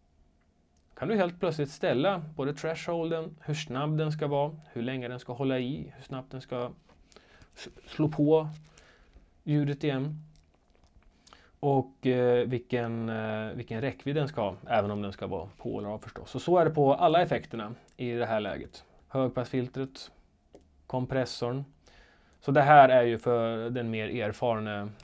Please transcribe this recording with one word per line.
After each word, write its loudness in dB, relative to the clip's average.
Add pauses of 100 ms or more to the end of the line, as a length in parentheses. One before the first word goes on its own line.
(960)
Kan -8
du -2
helt -2
plötsligt -2
ställa 0 (120)
både -4
thresholden, -6
hur -6
snabb -4
den 0
ska -4
vara, -2 (160)
hur -6
länge -4
den -8
ska -12
hålla -2
i, -6
hur -20
snabbt -12
den -12
ska -6 (840)
s-, -16 (160)
slå -2
på 2 (920)
ljudet 0
igen. -4 (1400)
Och, 0
eh, 4
vilken, -4
eh, -6
vilken -8
räckvidd -4
den 0
ska -4
ha, -2 (120)
även 2
om -4
den -6
ska -10
vara -8
på -8
eller -8
av -8
förstås. -14
Och -8
så 2
är 6
det 2
på 4
alla 4
effekterna -4 (220)
i -4
det -2
här 0
läget. -8 (220)
Högpassfiltret, -4 (760)
kompressorn. -4 (760)
Så -2
det 6
här 12
är 8
ju 2
för 0
den -4
mer -4
erfarna -4 (140)